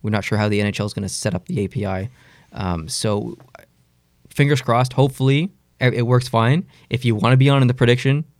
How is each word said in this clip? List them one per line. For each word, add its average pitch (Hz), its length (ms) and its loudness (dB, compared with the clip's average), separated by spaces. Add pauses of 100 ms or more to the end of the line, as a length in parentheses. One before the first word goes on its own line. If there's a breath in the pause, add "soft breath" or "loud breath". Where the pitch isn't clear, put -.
We're 107 100 -6
not 104 120 -2
sure 107 140 -2
how 107 120 0
the 104 100 0
N 104 80 0
H 101 120 -4
L 104 80 -2
is 101 60 -8
gonna 98 160 -6
set - 260 -6
up - 100 -8
the 147 160 -6
A 98 60 -4
P - 180 -6
I. 95 240 -6 (440 soft breath)
Um, 87 360 -4
so 110 480 -6 (920)
fingers 143 320 0
crossed, 127 320 0
hopefully 139 580 0 (280)
it, 123 160 2
it 120 80 -2
works 123 240 2
fine. 120 380 2 (240 soft breath)
If 123 160 -4
you 117 100 2
wanna 117 220 4
be 135 120 6
on 139 120 4
in 127 60 4
the 120 60 2
prediction 127 520 2 (140)